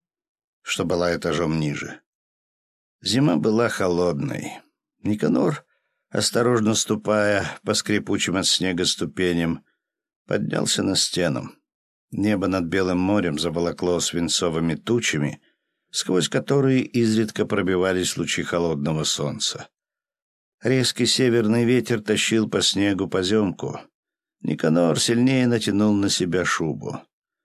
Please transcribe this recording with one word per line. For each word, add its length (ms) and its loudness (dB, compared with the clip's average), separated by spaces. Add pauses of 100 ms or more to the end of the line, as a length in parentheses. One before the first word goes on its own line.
(640)
что 220 -4
была 320 0
этажом 420 0
ниже. 420 -4 (1040)
Зима 320 2
была 320 2
холодной. 920 -2 (400)
Никанор, 640 0 (420)
осторожно 680 2
ступая 720 0 (160)
по 120 -2
скрипучим 640 -2
от 100 0
снега 400 0
ступеням, 760 -2 (640)
поднялся 560 -2
на 140 0
стену. 540 -2 (600)
Небо 360 0
над 180 0
Белым 340 0
морем 400 0
заволокло 640 -2
свинцовыми 760 -2
тучами, 680 -2 (480)
сквозь 400 -2
которые 500 2
изредка 640 0
пробивались 720 0
лучи 260 -4
холодного 600 -2
солнца. 640 -4 (920)
Резкий 420 2
северный 600 4
ветер 340 2
тащил 480 0
по 140 0
снегу 440 0
поземку. 720 -2 (600)
Никанор 580 2
сильнее 480 2
натянул 460 2
на 160 2
себя 380 0
шубу. 560 -4 (420)